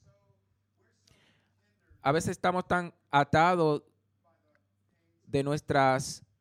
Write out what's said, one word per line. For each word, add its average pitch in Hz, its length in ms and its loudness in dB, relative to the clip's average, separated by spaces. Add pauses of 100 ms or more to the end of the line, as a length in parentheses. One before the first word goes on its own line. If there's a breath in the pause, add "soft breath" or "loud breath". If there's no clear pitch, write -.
(2000 soft breath)
A 139 120 0
veces 170 160 -2
estamos 180 360 -2
tan 175 280 -4 (180)
atados 156 720 2 (1400)
de 139 180 -4
nuestras 139 800 -2 (180)